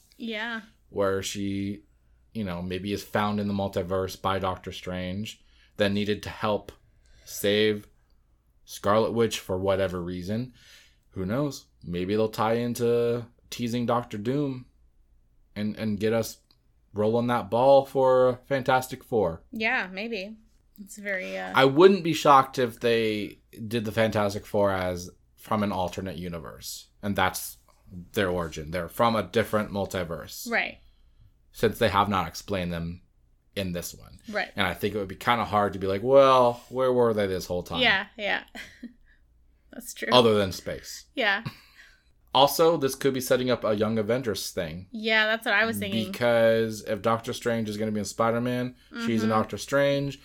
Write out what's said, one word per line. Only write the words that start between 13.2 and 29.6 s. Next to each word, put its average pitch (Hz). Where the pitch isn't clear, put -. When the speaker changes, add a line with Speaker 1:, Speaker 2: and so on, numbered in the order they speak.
Speaker 2:
teasing 120
Doctor 120
Doom 127
and, 104
and 104
get 110
us 113
rolling 113
that 110
ball 135
for 127
Fantastic 131
Four. 95
Speaker 1:
Yeah, 220
maybe. 214
It's -
very, 190
uh 185
Speaker 2:
I 131
wouldn't 175
be 165
shocked 135
if 117
they 110
did 107
the 110
Fantastic 104
Four 101
as 90
from 107
an 101
alternate 92
universe. 85
And 101
that's -
their 98
origin. 80
They're 85
from 117
a 104
different 104